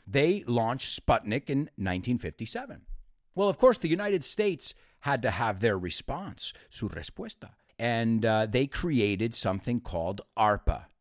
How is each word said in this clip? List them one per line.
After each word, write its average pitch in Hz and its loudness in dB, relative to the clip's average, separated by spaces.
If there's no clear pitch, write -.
they 151 2
launched 120 0
Sputnik 117 0
in 147 -2
nineteen 95 -2
fifty-seven. 160 -8
Well, 196 2
of 185 -2
course, 254 8
the 165 -2
United 196 2
States - -2
had 139 0
to 113 2
have 104 -2
their 107 2
response, 131 -6
su - -6
respuesta. 87 -10
And, 113 2
uh, 110 2
they 123 2
created 113 0
something 113 -2
called 85 -4
arpa. 104 2